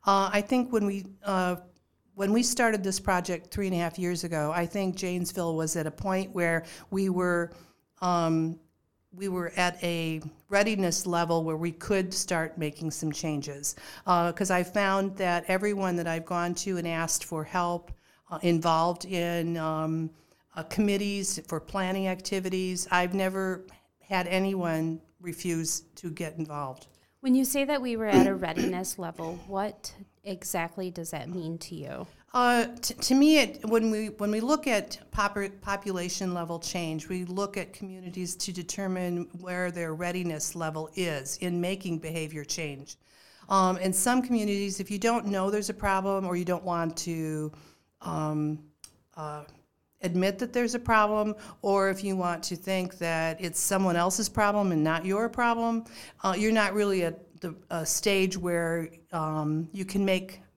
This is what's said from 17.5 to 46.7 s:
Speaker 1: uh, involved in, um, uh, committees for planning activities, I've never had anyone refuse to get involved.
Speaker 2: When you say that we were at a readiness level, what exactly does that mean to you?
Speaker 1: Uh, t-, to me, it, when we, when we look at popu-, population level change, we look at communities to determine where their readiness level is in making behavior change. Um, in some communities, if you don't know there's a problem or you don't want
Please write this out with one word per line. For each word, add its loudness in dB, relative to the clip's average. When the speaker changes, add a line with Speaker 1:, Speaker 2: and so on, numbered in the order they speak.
Speaker 1:
uh, -6
involved 4
in, 0
um, 0
uh, -8
committees 0
for -4
planning -2
activities, -2
I've 4
never 0
had -2
anyone 0
refuse -4
to -8
get -8
involved. -8
Speaker 2:
When 4
you 6
say 0
that 0
we -2
were -2
at 8
a 2
readiness -2
level, -8
what -6
exactly -4
does -10
that -6
mean -6
to -12
you? -10
Speaker 1:
Uh, 4
t-, -4
to 2
me, 10
it, 4
when 6
we, 0
when -2
we 2
look 2
at 0
popu-, 0
population -2
level -4
change, -4
we -4
look -4
at -8
communities -8
to -6
determine -4
where -4
their -6
readiness -4
level -4
is -4
in 0
making -2
behavior -6
change. -8
Um, 4
in 0
some 4
communities, 0
if -6
you -4
don't 2
know 0
there's -2
a -4
problem 0
or 0
you 0
don't 0
want -2